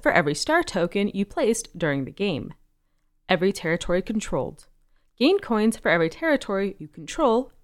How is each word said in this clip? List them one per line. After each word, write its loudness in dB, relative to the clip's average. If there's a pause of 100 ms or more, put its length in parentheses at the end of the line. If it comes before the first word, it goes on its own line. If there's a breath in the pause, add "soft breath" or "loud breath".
for 2
every 0
star 2
token -2
you -2
placed -2
during 0
the -12
game. -4 (720)
Every 2
territory -2
controlled. -6 (520)
Gain 4
coins 0
for -2
every 4
territory -2
you -14
control, 0 (120)